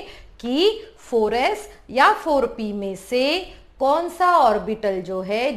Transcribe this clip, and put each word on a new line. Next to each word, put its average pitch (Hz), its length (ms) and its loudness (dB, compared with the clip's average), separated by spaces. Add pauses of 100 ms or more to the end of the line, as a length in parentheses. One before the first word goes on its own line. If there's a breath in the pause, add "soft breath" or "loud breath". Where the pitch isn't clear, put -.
(420 loud breath)
कि 320 400 0 (180)
फ़ोर 220 340 0
एस 339 360 -2 (200 loud breath)
या 285 240 4
फ़ोर 285 320 0
पी 220 280 -6
में 196 220 -6
से 277 580 -2 (260 loud breath)
कौन 311 300 2
सा 359 280 2
ऑर्बिटल 208 640 2
जो 185 200 -6
है 220 360 -2